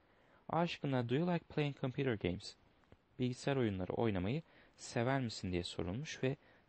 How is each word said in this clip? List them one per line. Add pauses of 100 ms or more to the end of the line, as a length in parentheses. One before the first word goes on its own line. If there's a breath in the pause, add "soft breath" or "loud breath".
(500 soft breath)
A
şıkkında,
"Do
you
like
playing
computer
games?" (640)
Bilgisayar
oyunları
oynamayı (360 loud breath)
sever
misin
diye
sorulmuş
ve (340 loud breath)